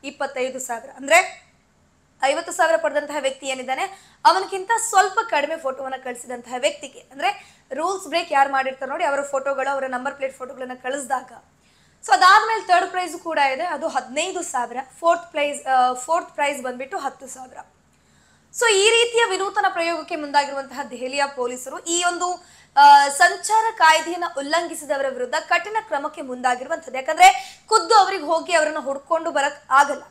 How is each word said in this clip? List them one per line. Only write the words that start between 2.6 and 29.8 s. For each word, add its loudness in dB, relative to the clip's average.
ಪಡೆದಂತಹ -2
ವ್ಯಕ್ತಿ -6
ಏನಿದ್ದಾನೆ -8
ಅವನಕ್ಕಿಂತ 2
ಸ್ವಲ್ಪ 2
ಕಡಿಮೆ 0
ಫೋಟೋವನ್ನ -8
ಕಳಿಸಿದಂತಹ -12
ವ್ಯಕ್ತಿಗೆ, -4
ಅಂದ್ರೆ -6
ರೂಲ್ಸ್ -4
ಬ್ರೇಕ್ -4
ಯಾರು 4
ಮಾಡಿರ್ತಾರೆ -4
ನೋಡಿ -4
ಅವರ 0
ಫೋಟೋಗಳು, -2
ಅವರ -2
ನಂಬರ್ -6
ಪ್ಲೇಟ್ -8
ಫೋಟೋಗಳನ್ನ -12
ಕಳಿಸಿದಾಗ. -6
So 2
ಅದಾದ್ಮೇಲೆ 6
ಥರ್ಡ್ 4
ಪ್ರೈಸ್ -6
ಕೂಡ -4
ಇದೆ, 0
ಅದು -6
ಹದಿನೈದು -6
ಸಾವಿರ. -6
ಫೋರ್ತ್ 0
ಪ್ರೈಸ್, -4
ಆ, 2
ಫೋರ್ತ್ -4
ಪ್ರೈಸ್ -4
ಬಂದ್ಬಿಟ್ಟು -10
ಹತ್ತು -10
ಸಾವಿರ. -18
So 4
ಈ 4
ರೀತಿಯ 2
ವಿನೂತನ -2
ಪ್ರಯೋಗಕ್ಕೆ -4
ಮುಂದಾಗಿರುವಂತಹ -4
ದೆಹಲಿಯ -4
ಪೊಲೀಸರು -8
ಈ -2
ಒಂದು, -2
ಆ, 10
ಸಂಚಾರ 2
ಕಾಯ್ದೆಯನ್ನ 4
ಉಲ್ಲಂಘಿಸಿದವರ -4
ವಿರುದ್ಧ -6
ಕಠಿಣ 0
ಕ್ರಮಕ್ಕೆ -6
ಮುಂದಾಗಿರುವಂತದ್ದು. -4
ಯಾಕಂದ್ರೆ 4
ಖುದ್ದು 2
ಅವರಿಗೆ 4
ಹೋಗಿ -2
ಅವರನ್ನ 2
ಹುಡ್ಕೊಂಡು -4
ಬರಕ್ -2
ಆಗಲ್ಲ. 2